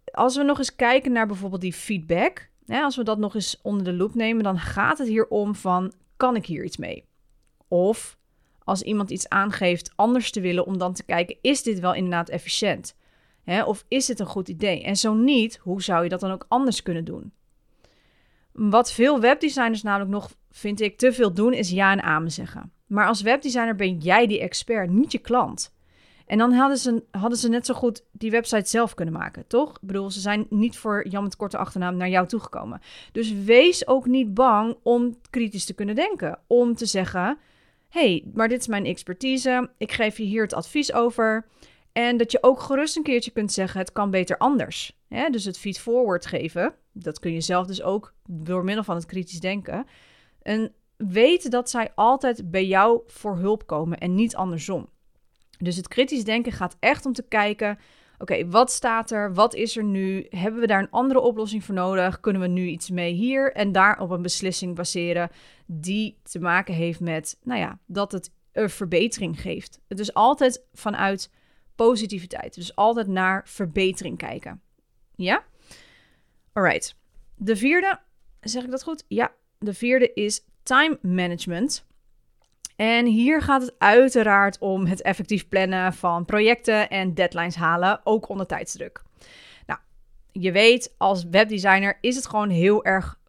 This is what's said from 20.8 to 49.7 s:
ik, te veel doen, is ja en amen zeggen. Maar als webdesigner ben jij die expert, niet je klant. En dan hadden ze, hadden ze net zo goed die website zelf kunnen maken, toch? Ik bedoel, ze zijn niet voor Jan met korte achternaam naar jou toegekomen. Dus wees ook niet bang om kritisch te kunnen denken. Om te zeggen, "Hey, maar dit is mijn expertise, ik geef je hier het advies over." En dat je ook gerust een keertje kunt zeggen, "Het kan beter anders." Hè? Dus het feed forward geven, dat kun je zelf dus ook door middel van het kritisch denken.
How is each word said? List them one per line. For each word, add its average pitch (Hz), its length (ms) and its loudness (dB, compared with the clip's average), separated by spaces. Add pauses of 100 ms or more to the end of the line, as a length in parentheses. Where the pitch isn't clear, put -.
ik, 208 160 -2
te 254 160 6
veel 226 200 2
doen, 220 200 4
is 190 160 -2
ja 190 220 2
en 196 100 2
amen 160 300 0
zeggen. - 400 -12 (160)
Maar 208 200 2
als 208 140 0
webdesigner 233 540 0
ben 185 220 -2
jij 185 300 4
die 202 120 0
expert, 180 500 -4
niet 233 220 4
je 233 60 -4
klant. - 560 -2 (520)
En 208 120 -2
dan 240 160 4
hadden 269 240 4
ze, 233 340 -2
hadden 226 260 -2
ze 233 120 0
net 233 160 0
zo 254 80 -2
goed 233 380 -2
die 220 200 -6
website 226 380 0
zelf 226 240 0
kunnen 160 200 -6
maken, - 340 -10
toch? 285 220 0
Ik - 120 -20
bedoel, 196 300 -6
ze 196 80 -10
zijn 208 300 -2
niet 214 280 0
voor 208 300 -4
Jan 202 160 -4
met 196 120 -6
korte - 220 -8
achternaam 180 400 -4
naar 180 120 -2
jou 185 180 2
toegekomen. - 540 -8 (300)
Dus 220 220 -4
wees 233 540 6
ook 254 180 2
niet 247 280 0
bang 226 500 4
om 240 340 2 (120)
kritisch 208 360 -4
te 180 80 -10
kunnen 208 220 -4
denken. 302 520 -2
Om 240 280 4
te 226 100 -6
zeggen, 190 520 -2 (520)
"Hey, 240 340 2 (100)
maar 226 140 0
dit 240 120 -2
is 240 80 -10
mijn 202 180 -4
expertise, 247 920 -4
ik - 140 -8
geef 214 260 -2
je 220 60 -6
hier 214 200 -2
het 196 100 -6
advies - 400 -4
over." 226 520 0 (500)
En 240 220 2
dat 226 140 0
je - 120 0
ook 254 160 8
gerust 285 380 -2
een 302 60 -2
keertje 240 280 0
kunt 208 200 -4
zeggen, 190 280 -4
"Het 185 120 -6
kan 202 200 -2
beter 185 260 0
anders." - 600 -2 (100)
Hè? 285 220 -2
Dus 220 160 -2
het 185 140 -8
feed 196 200 -8
forward 233 460 0
geven, 175 500 -4 (160)
dat 170 280 -10
kun 170 140 -4
je 165 80 -4
zelf 180 260 0
dus 185 140 -8
ook 208 320 -4 (160)
door 175 340 -4
middel 208 200 -2
van 190 120 -4
het 165 100 -8
kritisch 175 340 -8
denken. 190 460 -6 (560)